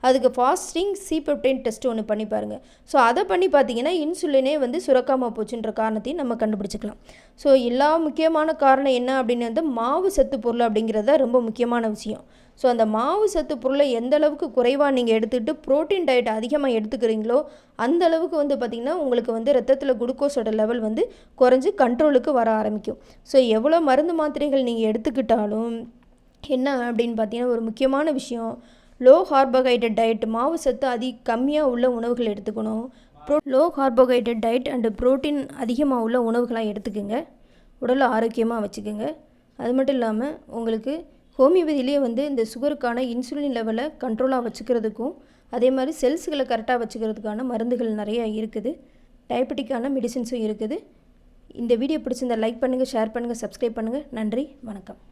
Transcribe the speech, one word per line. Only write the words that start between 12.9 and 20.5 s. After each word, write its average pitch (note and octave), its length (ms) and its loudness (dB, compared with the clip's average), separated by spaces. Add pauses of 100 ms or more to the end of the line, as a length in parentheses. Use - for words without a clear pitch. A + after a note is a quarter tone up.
மாவு D#4 380 2
சத்து D#4 300 -2
பொருளை C#4 220 2 (140)
எந்த B3 200 0
அளவுக்கு D4+ 360 0
குறைவா C4 320 2 (100)
நீங்க B3 200 0
எடுத்துக்கிட்டு A3 360 -2 (120)
புரோட்டீன் D#4+ 440 -2
டயட் B3 300 2
அதிகமா C4+ 300 0 (100)
எடுத்துக்கிறீங்களோ, A3 580 0 (480)
அந்த E4+ 240 2
அளவுக்கு E4 320 0
வந்து C#4+ 220 0
பார்த்தீங்கன்னா, A#3 400 -4
உங்களுக்கு A#3+ 340 -2
வந்து A3+ 220 -2
ரத்தத்துல C4+ 420 0
குளுக்கோஸோட B3+ 600 -2